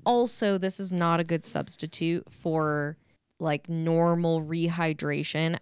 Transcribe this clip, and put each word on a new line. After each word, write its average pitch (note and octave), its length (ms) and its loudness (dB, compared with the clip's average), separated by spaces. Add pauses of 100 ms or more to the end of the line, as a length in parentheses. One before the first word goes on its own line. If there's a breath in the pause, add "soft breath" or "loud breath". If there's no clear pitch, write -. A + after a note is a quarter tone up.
also, A#3 500 2
this F#3+ 240 -4
is F#3+ 100 -6
not E3+ 300 2
a E3+ 40 0
good E3 200 -2
substitute D#3+ 880 -4
for, D3+ 640 -2 (420)
like, D3+ 300 -2
normal E3 760 2
rehydration D#3+ 1200 -2